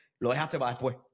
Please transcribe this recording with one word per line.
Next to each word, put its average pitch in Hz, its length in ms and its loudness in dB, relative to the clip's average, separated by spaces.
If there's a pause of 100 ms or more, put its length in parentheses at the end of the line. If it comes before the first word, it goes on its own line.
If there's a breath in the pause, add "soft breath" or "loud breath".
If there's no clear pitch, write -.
(200 soft breath)
lo 120 100 2
dejaste 151 300 0
para 123 120 0
después. 127 240 -2 (180)